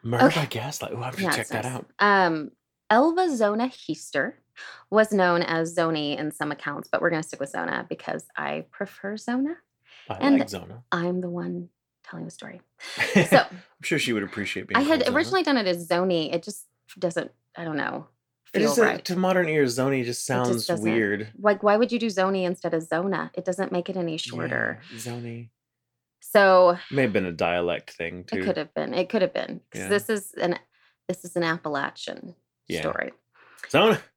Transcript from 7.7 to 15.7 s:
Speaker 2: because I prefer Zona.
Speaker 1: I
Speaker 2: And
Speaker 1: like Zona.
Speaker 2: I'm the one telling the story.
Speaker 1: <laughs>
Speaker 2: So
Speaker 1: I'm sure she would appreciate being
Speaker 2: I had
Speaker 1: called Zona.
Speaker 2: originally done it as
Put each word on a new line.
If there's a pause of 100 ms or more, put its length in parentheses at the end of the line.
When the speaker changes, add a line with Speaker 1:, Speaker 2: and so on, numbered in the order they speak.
Speaker 2:
because (100)
I
prefer
Zona. (500)
Speaker 1:
I
Speaker 2:
And
Speaker 1:
like
Zona.
Speaker 2:
I'm
the
one (340)
telling
the
story. (300)
Speaker 1:
<laughs>
Speaker 2:
So
Speaker 1:
I'm (200)
sure
she
would
appreciate
being
Speaker 2:
I
had (120)
Speaker 1:
called
Zona.
Speaker 2:
originally
done
it
as